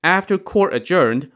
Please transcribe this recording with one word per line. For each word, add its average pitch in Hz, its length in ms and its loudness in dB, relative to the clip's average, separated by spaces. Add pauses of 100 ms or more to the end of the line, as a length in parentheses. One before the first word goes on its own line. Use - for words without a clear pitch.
After 190 320 0
court 196 360 -2
adjourned, 123 640 0